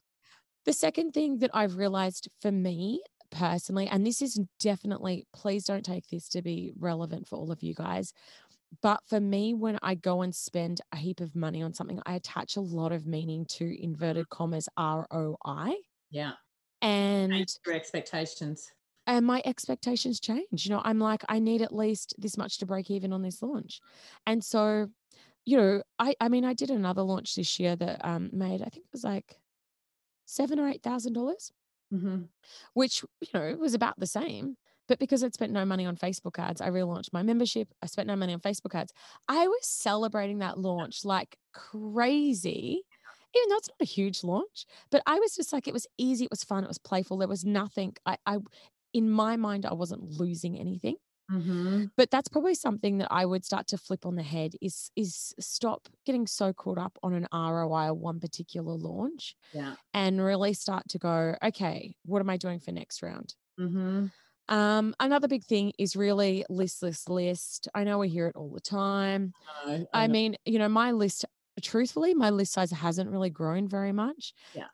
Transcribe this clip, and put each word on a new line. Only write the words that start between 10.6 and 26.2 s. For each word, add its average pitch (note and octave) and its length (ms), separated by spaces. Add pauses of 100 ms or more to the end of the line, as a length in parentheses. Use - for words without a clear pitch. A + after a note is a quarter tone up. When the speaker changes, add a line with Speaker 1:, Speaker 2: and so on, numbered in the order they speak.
Speaker 1:
a - 40
heap F3 240
of D#3+ 160
money D#3+ 260
on E3 120
something, - 320
I F3+ 80
attach - 420
a G3+ 40
lot E3 320
of D#3+ 140
meaning D#3+ 380 (120)
to E3+ 80 (180)
inverted E3 460
commas E3 480
R D#3+ 340
O D#3 340
I. D#3 320 (340)
Speaker 2:
Yeah. C#3+ 220 (500)
Speaker 1:
And G3+ 500
Speaker 2:
Change F#3+ 200 (140)
your E3+ 80
expectations. D#3+ 960 (360)
Speaker 1:
and A#3+ 180
my B3 200
expectations B3 760
change. A3 460
You G3 60
know, G#3 120
I'm A3 140
like, A3 300
"I A3 100
need A3 240
at - 120
least G#3+ 440
this G3+ 180
much - 220
to G3+ 80
break F#3+ 240
even G3 220
on F#3+ 100
this F#3 180
launch." B3+ 400 (460)
And A3 180
so, G#3+ 440 (560)
you C4+ 120
know, G3+ 260 (160)
I, A#3+ 220